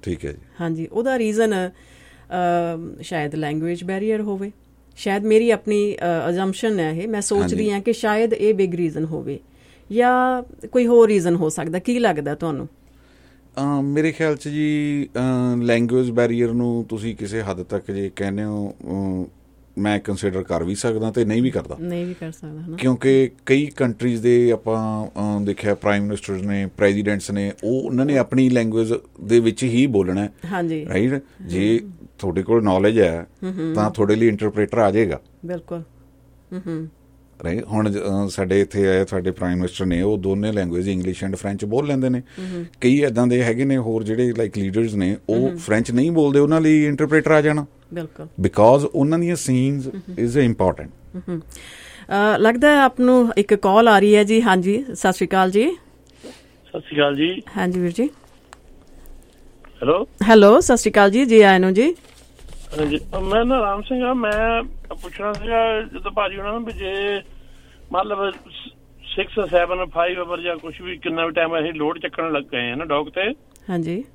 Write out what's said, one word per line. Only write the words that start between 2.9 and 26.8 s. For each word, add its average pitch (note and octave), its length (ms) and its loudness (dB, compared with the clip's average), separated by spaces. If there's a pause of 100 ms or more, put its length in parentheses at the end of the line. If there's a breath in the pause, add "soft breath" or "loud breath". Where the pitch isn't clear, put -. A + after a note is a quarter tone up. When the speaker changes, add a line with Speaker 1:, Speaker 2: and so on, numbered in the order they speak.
Speaker 2:
ਸ਼ਾਇਦ D3+ 320 -6
ਲੈਂਗੁਏਜ D#3+ 500 -4
ਬੈਰੀਅਰ G3+ 360 -4
ਹੋਵੇ, G3+ 320 -6 (440)
ਸ਼ਾਇਦ G3+ 280 -2
ਮੇਰੀ A3 260 4
ਆਪਣੀ, G#3 460 0
ਅ, E3 320 -2
ਅਜ਼ੰਪਸ਼ਨ F#3+ 520 -2
ਹੈ D#3 100 -2
ਇਹ, E3+ 180 -6
ਮੈਂ G#3 120 -4
ਸੋਚਦੀ G3+ 340 0
Speaker 1:
ਹਾਂਜੀ। G#3 160 0
Speaker 2:
ਹਾਂ G3+ 100 -4
ਕਿ A3+ 120 0
ਸ਼ਾਇਦ A3 400 0
ਇਹ G#3+ 220 2
ਬਿਗ F#3 200 0
ਰੀਜ਼ਨ D#3+ 300 -2
ਹੋਵੇ D3 340 -8 (540 soft breath)
ਜਾਂ B3 500 2 (240)
ਕੋਈ B3 200 2
ਹੋਰ A#3 220 8
ਰੀਜ਼ਨ F3+ 260 2
ਹੋ D#3+ 140 0
ਸਕਦਾ। D#3+ 300 -4
ਕੀ A#3+ 200 -2
ਲੱਗਦਾ D3+ 360 0
ਤੁਹਾਨੂੰ? D3+ 340 -8 (920 soft breath)
Speaker 1:
ਅ, C#3+ 240 -2
ਮੇਰੇ D3+ 300 0
ਖਿਆਲ D#3 240 -2
'ਚ D3+ 120 -12
ਜੀ, D3 680 -2
ਅ, B2 460 -2
ਲੈਂਗੁਏਜ A#2+ 480 2
ਬੈਰੀਅਰ A#2 420 0
ਨੂੰ A#2+ 360 -2
ਤੁਸੀਂ A2 280 -8
ਕਿਸੇ A2 260 -6
ਹੱਦ F#2+ 200 -6
ਤੱਕ F#2+ 280 -8
ਜੇ G2 260 -4
ਕਹਿੰਦੇ G2+ 280 -4
ਹੋ, G#2 380 -6
ਅ, F#2+ 460 -6 (500)
ਮੈਂ G#2 200 0
ਕੰਸੀਡਰ F#2+ 440 -4
ਕਰ E2+ 220 -4
ਵੀ F#2 100 -4
ਸਕਦਾ A2 360 -2
ਤੇ A#2 140 0
ਨਹੀਂ A2 180 0
ਵੀ C3 80 0
ਕਰਦਾ। - 300 -6
Speaker 2:
ਨਹੀਂ F3 260 -6
ਵੀ F3+ 80 -10
ਕਰ E3 160 -14
ਸਕਦਾ, D#3 300 -16
ਹੈ E3+ 80 -14
ਨਾ? E3 80 -12
Speaker 1:
ਕਿਉਂਕਿ C3 540 2 (160)
ਕਈ C#3 200 2
ਕੰਟਰੀਜ਼ A#2+ 560 -2
ਦੇ A#2+ 300 4
ਆਪਾਂ, A2 540 -4
ਅ, G#2 380 -4
ਦੇਖਿਆ, G2+ 300 -2
ਪ੍ਰਾਈਮ G2+ 280 0
ਮਿਨਿਸਟਰਸ G2+ 400 -6
ਨੇ, G2 240 -4
ਪ੍ਰੈਜ਼ੀਡੈਂਟਸ G2+ 640 0